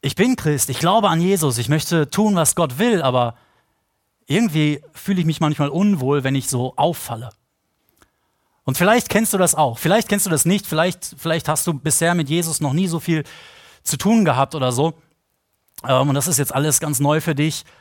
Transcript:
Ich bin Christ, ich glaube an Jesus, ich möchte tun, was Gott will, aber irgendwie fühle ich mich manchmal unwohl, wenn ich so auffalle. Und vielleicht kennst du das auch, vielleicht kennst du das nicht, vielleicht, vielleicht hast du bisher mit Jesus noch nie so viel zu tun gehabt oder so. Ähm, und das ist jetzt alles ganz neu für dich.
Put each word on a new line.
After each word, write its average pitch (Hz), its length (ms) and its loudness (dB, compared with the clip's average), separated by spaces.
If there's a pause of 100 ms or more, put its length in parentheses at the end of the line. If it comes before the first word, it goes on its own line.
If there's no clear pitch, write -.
Ich - 140 -4
bin 233 220 2
Christ, 147 320 -2
ich 127 100 -6
glaube 196 300 2
an 165 100 2
Jesus, 170 380 0
ich 117 100 -4
möchte 151 420 0
tun, 208 260 2
was 165 200 2
Gott 139 240 -2
will, 214 220 2
aber 123 340 0 (920)
irgendwie 151 540 0 (120)
fühle 190 260 -2
ich 170 60 2
mich 156 160 0
manchmal 151 260 0
unwohl, 143 560 0
wenn 131 120 0
ich 131 120 -4
so 127 300 -4
auffalle. 123 540 -4 (1300)
Und 131 140 -4
vielleicht 208 320 2
kennst 214 240 0
du 202 40 0
das 180 180 2
auch, 127 220 0
vielleicht 196 300 0
kennst 202 180 0
du 190 40 -6
das 156 160 0
nicht, 196 200 0
vielleicht, 170 520 -2
vielleicht 160 320 -4
hast 156 180 -2
du 175 60 -2
bisher 156 420 0
mit 151 140 -2
Jesus 165 320 -2
noch 143 100 0
nie 175 160 0
so 165 140 -2
viel 160 240 -2 (580)
zu - 140 -4
tun 220 260 2
gehabt 135 320 2
oder 127 160 0
so. 143 220 0 (920)
Ähm, 131 220 2
und 139 80 2
das 143 120 -2
ist 156 100 0
jetzt - 180 -2
alles 147 240 0
ganz 147 220 -4
neu 147 180 2
für 156 160 -2
dich. 151 300 -2 (160)